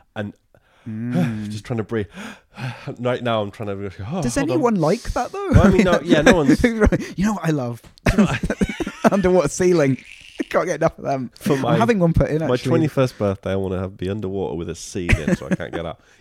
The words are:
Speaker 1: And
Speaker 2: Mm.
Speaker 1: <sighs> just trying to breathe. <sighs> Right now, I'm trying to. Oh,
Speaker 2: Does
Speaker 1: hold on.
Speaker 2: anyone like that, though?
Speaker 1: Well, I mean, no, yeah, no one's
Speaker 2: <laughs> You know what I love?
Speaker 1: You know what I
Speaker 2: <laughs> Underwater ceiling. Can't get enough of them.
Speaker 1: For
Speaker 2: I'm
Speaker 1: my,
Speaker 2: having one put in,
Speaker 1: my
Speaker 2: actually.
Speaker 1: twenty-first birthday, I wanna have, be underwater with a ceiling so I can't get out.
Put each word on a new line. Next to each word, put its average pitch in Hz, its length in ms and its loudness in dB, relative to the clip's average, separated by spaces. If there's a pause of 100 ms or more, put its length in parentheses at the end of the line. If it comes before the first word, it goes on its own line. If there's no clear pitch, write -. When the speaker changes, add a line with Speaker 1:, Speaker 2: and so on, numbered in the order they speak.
(180)
Speaker 1:
And 104 160 -8 (520)
Speaker 2:
Mm. 113 640 -4
Speaker 1:
<sighs> - 0 -
just 107 140 -10
trying 120 140 -6
to 110 80 -2
breathe. 110 220 -4 (480)
<sighs> 127 440 -10
Right 120 240 -2
now, 113 180 0
I'm 101 80 -4
trying 104 200 -8
to. 98 220 -6 (160)
Oh, 170 140 -4
Speaker 2:
Does 233 140 -2
Speaker 1:
hold 277 140 0
on. 339 60 0
Speaker 2:
anyone 240 200 2
like 175 280 0 (100)
that, 240 180 -4
though? 392 200 -6
Speaker 1:
Well, - 160 8
I - 20 8
mean, 185 160 6
no, 175 180 2
yeah, - 180 4
no 247 140 8
one's 151 280 4
Speaker 2:
<laughs> 220 540 2
You 185 80 2
know 214 100 2
what 185 100 -6
I 160 60 2
love? 123 300 -4 (300)
Speaker 1:
You 190 60 0
know 196 80 6
what 135 260 -2 (540)
I - 40 0
Speaker 2:
<laughs> - 40 -4
Underwater 180 340 2
ceiling. 160 560 2 (460)
Can't - 160 0
get 165 100 -2
enough 165 220 0
of - 80 -12
them. 131 340 -4
Speaker 1:
For 170 140 0
Speaker 2:
I'm 135 80 0
Speaker 1:
my, 120 160 2
Speaker 2:
having 226 220 2
one 170 120 4
put - 180 2
in, 151 160 -2
Speaker 1:
my 131 100 0
Speaker 2:
actually. 127 160 -2
Speaker 1:
twenty-first 139 460 0
birthday, 98 360 -2
I - 20 0
wanna 95 240 -2
have, 95 160 -6
be 92 140 -6
underwater 98 460 -4
with 85 140 -6
a 80 60 -8
ceiling - 600 -2
so - 140 -6
I 180 60 -12
can't - 180 -10
get 82 120 -8
out. - 160 -12 (200)